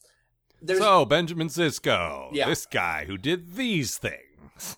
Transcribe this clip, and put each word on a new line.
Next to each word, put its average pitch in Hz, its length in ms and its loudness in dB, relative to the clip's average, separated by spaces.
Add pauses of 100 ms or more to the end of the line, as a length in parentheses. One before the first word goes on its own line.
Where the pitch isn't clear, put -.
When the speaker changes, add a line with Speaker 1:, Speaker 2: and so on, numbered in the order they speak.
(600)
Speaker 1:
There's 180 180 0
Speaker 2:
So, 190 260 6
Benjamin 165 440 0
Sisko, 90 840 0
Speaker 1:
Yeah. 131 160 0
Speaker 2:
this - 160 -2
guy 82 400 -2
who 98 120 -8
did 170 380 -4
these 208 420 -2
things. 80 260 -8 (540)